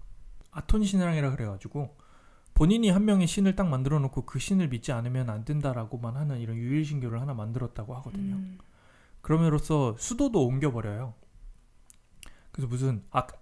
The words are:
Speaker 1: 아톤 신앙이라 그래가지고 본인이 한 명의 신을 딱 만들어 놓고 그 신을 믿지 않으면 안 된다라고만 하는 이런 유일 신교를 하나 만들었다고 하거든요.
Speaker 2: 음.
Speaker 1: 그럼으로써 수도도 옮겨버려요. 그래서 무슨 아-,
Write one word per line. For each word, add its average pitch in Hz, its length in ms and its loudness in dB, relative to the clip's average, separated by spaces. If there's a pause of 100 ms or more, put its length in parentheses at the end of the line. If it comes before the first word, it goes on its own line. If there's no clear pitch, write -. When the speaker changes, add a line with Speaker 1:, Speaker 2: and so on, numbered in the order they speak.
(500)
Speaker 1:
아톤 208 340 2
신앙이라 175 460 2
그래가지고 120 680 -6 (580)
본인이 208 360 6
한 196 140 6
명의 196 220 6
신을 190 300 2
딱 196 120 2
만들어 139 300 2
놓고 135 260 0
그 - 140 -8
신을 185 300 2
믿지 123 240 -4
않으면 123 360 -2
안 110 160 -6
된다라고만 123 720 -2
하는 143 240 -2
이런 113 160 -4
유일 127 280 0
신교를 123 360 -4
하나 139 140 -4
만들었다고 113 600 -6
하거든요. 196 400 -6
Speaker 2:
음. 185 220 -10 (640)
Speaker 1:
그럼으로써 151 760 2
수도도 233 480 2
옮겨버려요. 120 680 -2 (1400)
그래서 131 160 -6
무슨 123 420 -2
아-, 127 160 -2 (160)